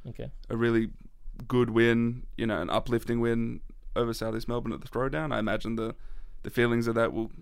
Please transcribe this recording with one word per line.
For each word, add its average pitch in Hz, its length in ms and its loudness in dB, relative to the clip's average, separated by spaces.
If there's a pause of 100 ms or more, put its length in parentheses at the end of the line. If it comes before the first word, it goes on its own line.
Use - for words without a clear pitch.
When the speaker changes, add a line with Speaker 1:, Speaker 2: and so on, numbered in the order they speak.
Speaker 1:
Okay. 120 240 -8 (180)
Speaker 2:
a 117 80 -2
really 113 320 4 (580)
good 123 220 4
win, 117 540 4 (140)
you 117 100 0
know, 98 140 0
an 87 80 -4
uplifting 117 500 2
win 117 420 0 (340)
over 117 180 2
South 113 220 -4
East 113 120 -4
Melbourne 117 260 -2
at - 80 -8
the - 60 -12
Throwdown. 135 460 -2
I 110 60 0
imagine 107 360 -2
the, 113 200 -4 (480)
the - 60 -6
feelings 117 380 4
of 117 80 2
that 113 180 2
will 110 180 -4 (100)